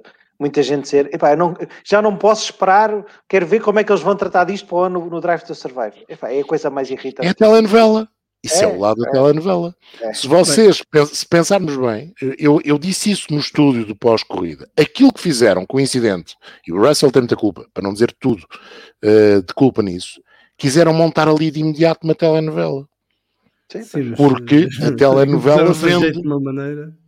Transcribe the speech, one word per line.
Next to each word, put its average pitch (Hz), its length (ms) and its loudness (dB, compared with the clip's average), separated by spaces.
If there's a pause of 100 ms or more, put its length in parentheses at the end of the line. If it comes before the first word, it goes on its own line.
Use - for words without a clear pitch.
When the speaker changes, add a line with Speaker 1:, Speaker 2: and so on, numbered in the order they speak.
(400)
Speaker 1:
muita 143 240 -2
gente 135 200 -4
dizer, 143 300 -2
"Epá, 156 200 2
eu 151 40 0
não, 175 160 0 (300)
já 208 180 0
não 208 160 0
posso 208 280 0
esperar, 208 600 0 (240)
quero 190 160 0
ver 208 160 0
como 208 180 0
é 208 40 2
que 208 80 -2
eles 190 100 0
vão 196 140 0
tratar 185 300 0
disto 196 220 -8
para 175 80 -6
o 175 60 0
ano 180 280 -4
no 170 120 -8
Drive 170 220 -2
to 160 100 -12
Survive." 127 560 -12
Epá, - 220 -12
é 135 100 -4
a 139 40 -4
coisa 151 240 -4
mais 131 200 -8
irritante. 131 380 -8
Speaker 2:
É 185 40 0
a - 20 -2
telenovela. 220 760 4 (360)
Isso 180 200 0
é - 0 -
Speaker 1:
É, - 40 2
Speaker 2:
o 180 120 -4
lado 107 220 0
da 127 80 -4
Speaker 1:
é. - 20 -6
Speaker 2:
telenovela. 160 640 0 (240)
Speaker 1:
É. - 140 -8
Speaker 2:
Se - 140 -10
vocês 170 560 4
pen-, 147 240 0
se - 200 -10
pensarmos 170 480 0
bem, 127 380 -4 (260)
eu, 147 240 2
eu 147 140 0
disse 185 340 -4
isso - 200 -6
no 147 80 -2
estúdio 135 460 0
do 104 100 -10
pós-corrida. 90 760 -4 (100)
Aquilo 254 320 4
que - 80 -4
fizeram 113 460 2
com 131 120 -6
o - 40 0
incidente, 113 540 -2 (300)
e 82 60 -10
o 87 80 -4
Russell 143 320 4
tem 127 120 4
muita 113 120 -4
culpa, - 380 -4
para 95 100 -8
não 98 100 -4
dizer 113 260 -2
tudo, 110 260 -4 (580)
eh, 107 380 4
de 90 140 -10
culpa 120 260 2
nisso, 92 400 -8 (340)
quiseram 160 380 2
montar 160 340 0
ali 156 240 0
de 147 80 -8
imediato 156 460 0
uma 160 100 0
telenovela. 156 720 -2 (840)
Speaker 1:
Sim, 214 140 -14
Speaker 3:
Sim, - 80 -20
Speaker 1:
pois 135 160 -6
Speaker 3:
mas, 113 100 -10
Speaker 2:
Porque 131 380 2 (260)
Speaker 3:
eh, 151 40 -2
<laughs> - 20 0
Speaker 2:
a 147 80 0
telenovela 139 720 2
Speaker 3:
puseram-se 165 180 0
a 170 40 2
jeito 175 160 2
Speaker 2:
vende. 160 160 -4
Speaker 3:
de 151 60 -8
uma 147 120 -4
maneira. 143 540 -10 (140)